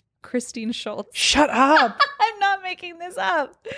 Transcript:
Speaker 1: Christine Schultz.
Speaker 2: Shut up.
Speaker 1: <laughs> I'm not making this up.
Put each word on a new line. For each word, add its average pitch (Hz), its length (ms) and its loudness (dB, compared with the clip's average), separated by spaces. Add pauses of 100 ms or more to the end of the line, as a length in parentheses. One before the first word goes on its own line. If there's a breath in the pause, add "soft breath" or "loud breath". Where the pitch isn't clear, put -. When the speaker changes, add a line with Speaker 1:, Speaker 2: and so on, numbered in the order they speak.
(220)
Speaker 1:
Christine 240 500 -6
Schultz. - 440 -10
Speaker 2:
Shut 285 340 2
up. 269 500 4 (100)
Speaker 1:
<laughs> - 100 -8
I'm 440 200 2
not 392 220 0
making 349 360 -10
this 359 180 -12
up. 370 380 -2 (240 loud breath)